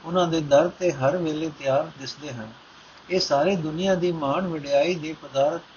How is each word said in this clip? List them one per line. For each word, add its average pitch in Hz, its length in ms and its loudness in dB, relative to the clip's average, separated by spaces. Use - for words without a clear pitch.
ਉਹਨਾਂ 175 240 2
ਦੇ 160 120 0
ਦਰ 147 280 4
ਤੇ 180 240 0
ਹਰ 139 240 0
ਵੇਲੇ 160 420 -4
ਤਿਆਰ 143 400 0
ਦਿਸਦੇ 135 340 -12
ਹਨ। 110 200 -12
ਇਹ 180 100 2
ਸਾਰੇ 156 360 2
ਦੁਨੀਆ 165 380 0
ਦੀ 175 180 0
ਮਾਣ 160 340 -2
ਵਡਿਆਈ 147 480 0
ਦੇ 156 280 -8
ਪਦਾਰਥ 143 380 0